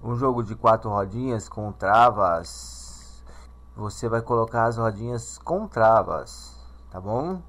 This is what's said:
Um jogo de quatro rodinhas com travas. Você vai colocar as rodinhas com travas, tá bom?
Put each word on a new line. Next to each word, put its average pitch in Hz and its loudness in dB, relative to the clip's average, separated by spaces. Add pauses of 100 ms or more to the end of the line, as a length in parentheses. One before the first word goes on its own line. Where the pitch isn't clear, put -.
Um 117 -4
jogo 120 0
de 104 -8
quatro 113 4
rodinhas 107 -4
com 107 -8
travas. 98 0 (540)
Você 107 -6
vai 113 0
colocar 117 0
as 117 0
rodinhas 113 -4
com 202 -4
travas, 107 2 (300)
tá 92 -12
bom? 131 -4